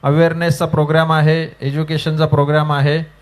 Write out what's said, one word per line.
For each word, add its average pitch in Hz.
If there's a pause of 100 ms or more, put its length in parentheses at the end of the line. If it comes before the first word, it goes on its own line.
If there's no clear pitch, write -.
अवेअरनेसचा 165
प्रोग्राम 160
आहे, 156 (140)
एज्युकेशनचा 156
प्रोग्राम 151
आहे 147 (200)